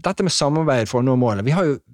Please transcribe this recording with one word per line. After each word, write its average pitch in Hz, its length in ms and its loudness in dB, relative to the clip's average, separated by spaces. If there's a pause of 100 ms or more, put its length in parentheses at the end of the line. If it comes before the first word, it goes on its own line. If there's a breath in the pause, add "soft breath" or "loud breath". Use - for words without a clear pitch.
dette 196 220 -2
med 156 60 0
samarbeid 147 580 0
for 123 100 0
å 127 60 2
nå 131 100 2
målene. 110 280 0
Vi 139 120 0
har 190 80 0
jo, 143 140 0 (160)